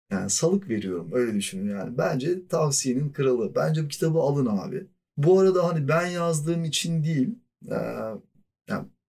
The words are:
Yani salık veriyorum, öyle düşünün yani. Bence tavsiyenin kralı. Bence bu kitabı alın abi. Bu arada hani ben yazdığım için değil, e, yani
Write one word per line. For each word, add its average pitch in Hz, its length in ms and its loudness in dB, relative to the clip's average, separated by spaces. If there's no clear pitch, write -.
Yani 98 200 -2
salık 190 380 0
veriyorum, 92 440 -4
öyle 120 220 0
düşünün 98 360 -4
yani. 101 280 -6
Bence 165 500 0
tavsiyenin 143 640 0
kralı. 127 420 0
Bence 156 300 0
bu 147 40 -6
kitabı 160 300 0
alın 139 280 2
abi. 98 400 -2
Bu 180 240 6
arada 185 280 6
hani 156 200 0
ben 165 180 2
yazdığım 170 580 0
için 160 400 -2
değil, 151 240 0
e, 113 60 -2
yani 101 200 -6